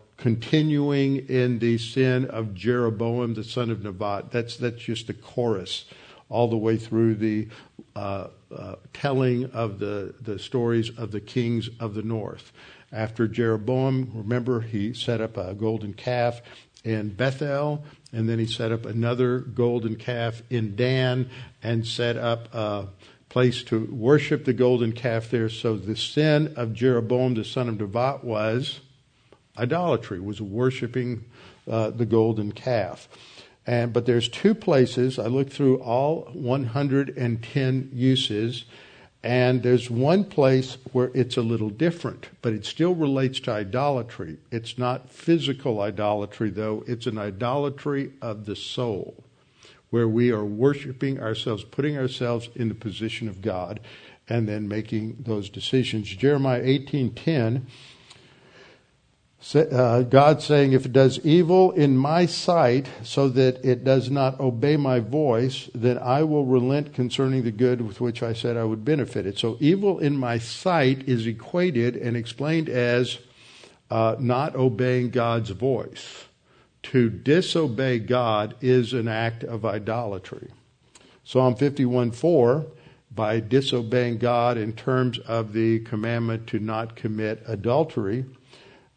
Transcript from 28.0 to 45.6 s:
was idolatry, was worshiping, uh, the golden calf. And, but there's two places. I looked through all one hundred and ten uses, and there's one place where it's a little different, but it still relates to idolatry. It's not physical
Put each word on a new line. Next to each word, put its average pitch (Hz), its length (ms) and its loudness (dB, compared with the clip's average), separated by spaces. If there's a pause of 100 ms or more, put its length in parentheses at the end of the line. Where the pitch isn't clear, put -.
was 113 560 -2 (800)
idolatry, 123 600 -2
was 101 220 -8
worshiping, 120 840 -4 (420)
uh, 113 220 -2
the 117 160 -2
golden 110 460 2
calf. 104 560 -4 (580)
And, 120 280 0
but 120 120 2
there's 117 220 4
two 202 260 2
places. 131 640 2
I 107 100 -2
looked 135 260 0
through 131 240 4
all 131 560 0
one 135 320 -2
hundred 139 520 -2
and 120 240 -2
ten 131 520 -2
uses, 123 720 0 (580)
and 123 400 2
there's 123 260 4
one 151 360 2
place 131 520 2 (140)
where 127 220 0
it's 120 240 0
a 123 40 2
little 110 280 -2
different, 156 580 -4 (140)
but 120 100 0
it 107 140 -6
still 175 280 0
relates 135 480 0
to 127 100 -4
idolatry. 113 840 -4 (160)
It's 117 260 -8
not 123 320 -4
physical 135 720 -2